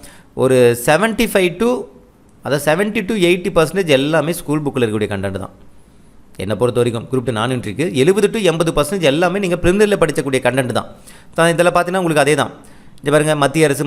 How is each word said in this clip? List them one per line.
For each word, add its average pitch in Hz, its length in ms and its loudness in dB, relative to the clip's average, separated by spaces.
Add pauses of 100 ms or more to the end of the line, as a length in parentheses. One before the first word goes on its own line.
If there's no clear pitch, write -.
(440)
ஒரு 131 120 4 (300)
செவன்ட்டி 214 460 2
ஃபைவ் 180 200 0 (100)
to, 240 80 2 (760)
அதாவது 135 220 -2
செவன்ட்டி 202 420 0
to 233 60 -2 (140)
எயிட்டி 185 280 0
பர்சன்டேஜ் 170 400 0
எல்லாமே 151 420 0
ஸ்கூல் 151 260 -4
புக்கில் 135 200 -4
இருக்கக்கூடிய 107 280 -2
கண்டென்ட் 98 320 -4
தான். - 100 -16 (880)
என்னை 101 180 -4
பொறுத்த 120 200 0
வரைக்கும் 117 300 -2
குரூப் 127 180 -4
டூ 131 100 -2
நான் 120 180 -2
இன்டர்வியூக்கு 107 300 -6 (160)
எழுபது 196 320 4
to 226 60 -4 (100)
எண்பது 165 280 0
பர்சன்டேஜ் 156 340 0
எல்லாமே 175 320 0
நீங்க 175 180 -2
ப்ரிலிமினரியில் 196 400 2
படிக்கக்கூடிய 139 440 0
கண்டென்ட் 123 320 -2
தான். 98 100 -6 (500)
தான் 170 160 4
இதுல 170 220 2
பார்த்தீங்கன்னா 180 280 0
உங்களுக்கு 151 200 2
அதே 147 180 4
தான். 110 100 -4 (480)
இங்க 143 140 -4
பாருங்க, 151 300 2
மத்திய 151 240 2
அரசு, 143 180 -2